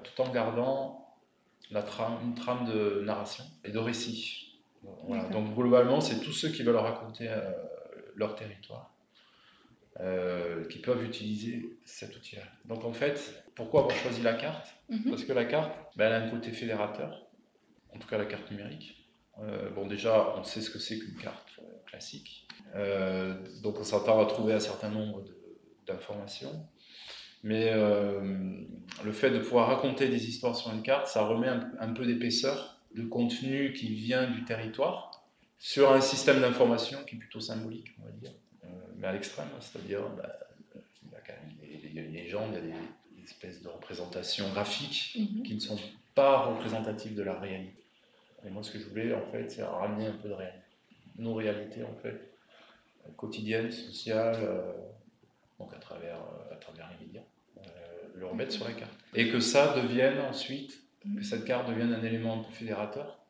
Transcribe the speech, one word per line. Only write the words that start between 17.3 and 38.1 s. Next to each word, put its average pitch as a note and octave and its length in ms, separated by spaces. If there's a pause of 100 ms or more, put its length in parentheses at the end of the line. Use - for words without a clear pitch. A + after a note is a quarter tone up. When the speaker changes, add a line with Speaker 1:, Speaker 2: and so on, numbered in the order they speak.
Speaker 1:
en A2+ 40
tout - 80
cas A2 100
la G#2 80
carte G2+ 240
numérique. - 580 (340)
Euh, G2+ 280
bon, G2 180
déjà, G#2 500
on G#2 60
sait - 160
ce G#2+ 120
que G2+ 80
c'est A2 180
qu'une G#2 200
carte, - 300 (120)
euh, - 40 (220)
classique. - 640 (280)
Euh, F#2+ 600 (280)
donc, G#2 160
on G#2 40
s'attend A2 380
à G2+ 40
trouver A2 280
un G#2+ 60
certain G#2 300
nombre G#2 340
de, - 120 (520)
d'informations. - 800 (760)
Mais, A2 280
euh, G#2 520 (840)
le G#2+ 100
fait B2+ 180
de B2 80
pouvoir A#2 280
raconter C3+ 420
des A#2 180
histoires A#2 280
sur A2+ 160
une A2 120
carte, C#3 240
ça G#2+ 180
remet A2+ 220
un, A#2+ 320
un A2+ 140
peu B2+ 120
d'épaisseur, A#2+ 760 (120)
de A2+ 100
contenu C3 720
qui - 200
vient B2 360
du A2+ 140
territoire, - 800 (340)
sur C#3 340
un C3+ 100
système C3+ 400
d'information B2 640
qui A#2+ 80
est - 20
plutôt - 220
symbolique, A2+ 640
on G#2+ 40
va G#2+ 60